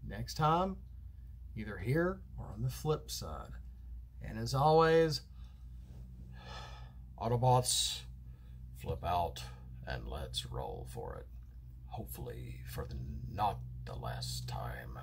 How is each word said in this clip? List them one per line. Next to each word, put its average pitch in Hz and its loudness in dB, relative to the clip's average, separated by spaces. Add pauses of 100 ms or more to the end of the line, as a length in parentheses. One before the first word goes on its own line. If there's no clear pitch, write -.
next 104 -4
time, 180 4 (760)
either 104 -4
here 170 4 (160)
or - -6
on 107 -4
the 127 2
flip 151 0
side. 71 -6 (680)
And 104 -6
as 117 -2
always, 160 10 (2000)
Autobots, 123 4 (800)
flip 80 -4
out 85 2 (420)
and 62 -4
let's 65 -4
roll 62 -6
for - -8
it. 50 -12 (600)
Hopefully - -8 (100)
for 73 -4
the, 69 -6 (340)
not 101 2 (260)
the - -6
last 58 -4
time. 58 -4